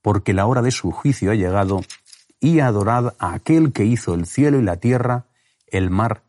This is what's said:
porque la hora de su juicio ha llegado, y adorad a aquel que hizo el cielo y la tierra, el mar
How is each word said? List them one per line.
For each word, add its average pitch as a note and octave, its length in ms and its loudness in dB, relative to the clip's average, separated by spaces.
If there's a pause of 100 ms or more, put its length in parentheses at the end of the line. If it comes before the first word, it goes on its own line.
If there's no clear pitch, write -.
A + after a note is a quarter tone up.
porque G#2 320 0
la F#2+ 120 2
hora B2 160 2
de B2 100 0
su A#2 200 -4
juicio A2 400 -2
ha A2+ 40 2
llegado, F#2+ 460 0 (580)
y D#3+ 200 4
adorad A#2+ 600 0
a F2+ 140 -6
aquel D#3+ 400 2
que G#2 120 0
hizo A2 280 0
el E2+ 140 -2
cielo C#3+ 320 2
y A#2+ 40 2
la F2 140 -2
tierra, B2 480 0 (420)
el F#2 220 -2
mar A2+ 400 -2